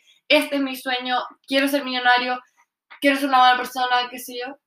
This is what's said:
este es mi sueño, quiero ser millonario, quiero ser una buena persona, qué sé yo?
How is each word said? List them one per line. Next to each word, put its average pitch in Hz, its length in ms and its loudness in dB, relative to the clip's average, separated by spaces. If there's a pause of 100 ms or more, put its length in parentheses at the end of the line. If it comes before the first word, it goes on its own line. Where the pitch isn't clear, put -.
(280)
este 294 280 2
es 277 60 0
mi 262 140 -4
sueño, 254 420 -4 (300)
quiero 269 200 2
ser 277 180 -2
millonario, 247 560 0 (580)
quiero 277 180 2
ser 277 120 -2
una 262 100 4
buena 254 180 6
persona, 247 520 -2
qué 254 100 -14
sé 254 200 -14
yo? 262 280 -12